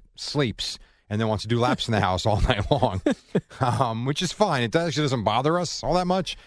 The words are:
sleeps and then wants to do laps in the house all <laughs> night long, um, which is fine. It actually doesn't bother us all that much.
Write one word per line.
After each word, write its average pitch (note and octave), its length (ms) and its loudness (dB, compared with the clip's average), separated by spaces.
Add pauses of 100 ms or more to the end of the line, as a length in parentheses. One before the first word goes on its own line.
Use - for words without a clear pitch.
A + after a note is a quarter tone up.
(140)
sleeps - 640 -4 (320)
and G#2+ 100 0
then A2+ 80 0
wants G#2+ 140 0
to G#2+ 60 -8
do A#2 100 0
laps B2 300 0
in A2+ 40 0
the G#2 80 2
house F#2 260 0
all G#2 140 2
<laughs> - 80 4
night G#2 220 0
long, A#2 300 2 (600)
um, A#2+ 440 0
which C#3+ 180 -2
is F#3 100 -2
fine. D#3+ 300 2
It A2 140 0
actually D#3 280 0
doesn't B2 200 0
bother C3 340 2
us - 240 -6
all C#3 120 0
that F3+ 120 0
much. F3+ 300 -2 (100)